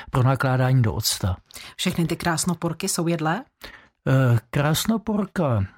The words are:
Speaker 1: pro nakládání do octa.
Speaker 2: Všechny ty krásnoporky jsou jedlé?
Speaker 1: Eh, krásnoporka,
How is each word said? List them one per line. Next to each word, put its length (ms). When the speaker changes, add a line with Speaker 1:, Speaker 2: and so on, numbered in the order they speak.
Speaker 1:
pro 120
nakládání 600
do 120
octa. 420
Speaker 2:
Všechny 300
ty 100
krásnoporky 720
jsou 200
jedlé? 360
Speaker 1:
Eh, 320
krásnoporka, 1120